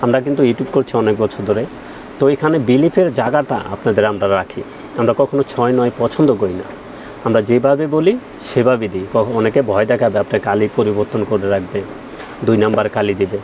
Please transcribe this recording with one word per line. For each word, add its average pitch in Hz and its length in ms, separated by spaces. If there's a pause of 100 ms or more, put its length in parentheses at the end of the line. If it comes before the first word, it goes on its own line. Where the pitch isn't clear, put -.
আমরা 120 220
কিন্তু 143 220
YouTube 123 280
করছি 135 160 (100)
অনেক 107 200
বছর 101 260
ধরে, 107 140 (560)
তো 135 60 (100)
এখানে 156 220 (120)
বিলিফের 160 400 (100)
জায়গাটা 131 380 (180)
আপনাদের 107 380
আমরা 98 140 (140)
রাখি। - 220 (380)
আমরা 120 200
কখনো 139 220 (100)
ছয় 123 260
নয় 120 200
পছন্দ 120 300 (120)
করি 95 200
না, - 60 (600)
আমরা 113 220
যেভাবে 135 360 (120)
বলি 165 160 (360)
সেভাবে 120 400
দিই। 92 240
কখ-, 113 280
অনেকে 110 200 (100)
ভয় 101 220
দেখাবে, 117 320
আপনার 107 220
কালি 104 200 (120)
পরিবর্তন 104 420 (100)
করে 101 240
রাখবে, 98 260 (680)
দুই 110 180
নাম্বার 107 220 (100)
কালি 104 240
দিবে 98 240